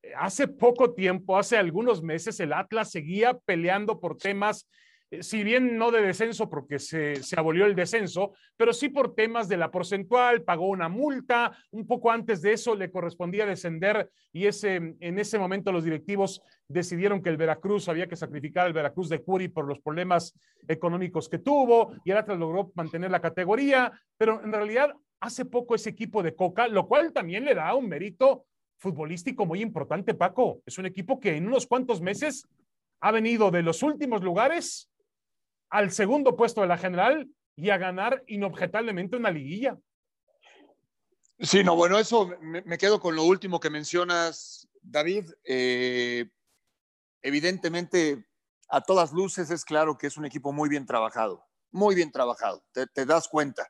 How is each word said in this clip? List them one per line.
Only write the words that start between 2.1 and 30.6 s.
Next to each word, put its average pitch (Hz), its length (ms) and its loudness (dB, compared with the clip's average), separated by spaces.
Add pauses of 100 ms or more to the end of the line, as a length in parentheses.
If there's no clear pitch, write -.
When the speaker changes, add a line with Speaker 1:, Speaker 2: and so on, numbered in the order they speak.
Speaker 1:
el 156 140 -2
Atlas 208 400 -4
seguía 196 440 0
peleando 190 640 0
por 165 180 -6
temas, 202 520 -2 (420)
eh, 175 120 -12
si 214 200 -4
bien 233 360 2
no 233 120 2
de 226 120 4
descenso, 202 480 0
porque 143 280 -8
se, 147 440 -4
se 165 180 -2
abolió 160 240 4
el 208 100 4
descenso, 185 600 -2 (240)
pero 233 160 4
sí 285 160 -2
por 269 240 0
temas 226 340 0
de 190 80 0
la 165 140 0
porcentual, 202 720 2
pagó 180 260 0
una 180 220 -2
multa, 254 680 0 (140)
un 214 160 -12
poco 240 240 2
antes 220 320 -2
de 208 100 4
eso 226 220 0
le 185 160 -6
correspondía 180 560 -4
descender 185 640 -2 (240)
y 175 100 -4
ese, 196 300 0 (260)
en 175 180 -4
ese 208 200 -2
momento 196 340 -2
los 170 120 0
directivos 190 580 -2 (260)
decidieron 180 540 -2
que 175 80 -2
el 156 80 -2
Veracruz, 165 500 0
había 175 180 -2
que 175 100 -10
sacrificar 151 500 -2
al 170 80 -2
Veracruz 156 340 -2
de 160 140 -4
Curi 185 260 -2
por 156 180 -6
los 139 140 -6
problemas 175 580 -2 (300)
económicos 170 600 -2
que 170 80 -4
tuvo 233 560 4 (100)
y 175 60 -2
el 202 80 4
Atlas 208 200 -2
logró 165 360 -2
mantener 170 360 -6
la 175 120 2
categoría, 226 680 2 (280)
pero 220 260 2
en 214 80 -4
realidad 220 400 2 (280)
hace 254 260 -8
poco 240 280 -2
ese 220 140 -2
equipo 208 340 -4
de 160 140 -2
Coca, 185 320 0
lo 190 180 2
cual 302 280 2
también 208 320 -4
le 269 80 4
da 170 200 0
un 254 140 0
mérito 196 560 2 (320)
futbolístico 180 680 -6
muy 175 160 -4
importante, 160 500 -4
Paco. 185 540 0